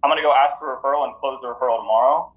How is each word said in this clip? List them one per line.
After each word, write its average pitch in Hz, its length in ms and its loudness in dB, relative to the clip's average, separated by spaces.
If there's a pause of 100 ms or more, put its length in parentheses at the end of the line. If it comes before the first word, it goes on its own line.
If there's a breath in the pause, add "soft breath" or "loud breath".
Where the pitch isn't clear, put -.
I'm 143 80 2
gonna 156 100 0
go 151 140 4
ask 143 240 2
for 147 120 -8
a 123 80 -8
referral 139 260 -2
and 120 100 -10
close 131 260 -6
the 123 60 -10
referral 120 320 -2
tomorrow. 120 580 2